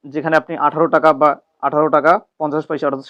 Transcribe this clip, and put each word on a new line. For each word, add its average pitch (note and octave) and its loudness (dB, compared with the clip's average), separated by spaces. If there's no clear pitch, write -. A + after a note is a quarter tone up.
যেখানে D3 -4
আপনি D#3+ -4
আঠারো D3+ 0
টাকা D#3 4
বা D3 2
আঠারো D3+ 0
টাকা D3 2
পঞ্চাশ D3+ -4
পয়সা, D#3 -6
অর্থাৎ C3+ -6